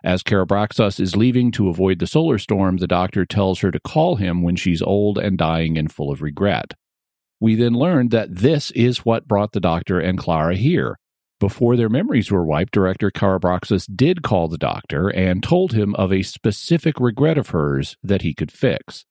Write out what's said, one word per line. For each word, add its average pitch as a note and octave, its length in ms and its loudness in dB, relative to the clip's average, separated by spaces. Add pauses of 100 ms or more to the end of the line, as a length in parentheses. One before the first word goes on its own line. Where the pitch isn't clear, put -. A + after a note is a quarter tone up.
As F2+ 200 0
Karabraxos G2+ 760 0
is F#2 160 -2
leaving B2 360 2
to G2 180 0
avoid F2+ 300 0
the F2+ 80 -2
solar D3+ 300 0
storm, F#2+ 400 0
the F2 100 -2
Doctor F2+ 380 0
tells F#2+ 340 0
her F#2+ 120 0
to F2+ 80 -4
call - 360 0
him F2+ 260 -2
when E2+ 140 0
she's E2+ 260 -2
old G2+ 360 0
and G2 200 -2
dying D#2+ 400 0
and D2+ 140 -2
full C#2+ 200 -6
of C2+ 100 -6
regret. D#2 520 -2 (640)
We A2 160 2
then A#2 180 2
learn C3 360 2
that A2+ 240 0
this C#3+ 380 2
is B2 340 2
what A2+ 220 0
brought G#2 260 0
the G#2 60 -2
Doctor F2 400 0
and F2+ 180 -2
Clara E2 380 0
here. F2 420 0 (420)
Before A#2 360 2
their A#2 140 2
memories C3+ 420 0
were F2+ 140 2
wiped, D#2 280 -2
Director F#2+ 380 0
Karabraxos F#2 840 0
did D#3+ 300 0
call F2 240 0
the D#2+ 100 -6
Doctor D2 520 -4
and F#2 340 0
told F3 300 0
him G#2 220 0
of F#2+ 180 0
a F#2+ 100 0
specific - 760 -2
regret C3+ 380 0
of B2+ 120 -4
hers - 520 -2
that F#2+ 200 0
he D#2+ 120 -2
could - 180 -6
fix. - 580 -4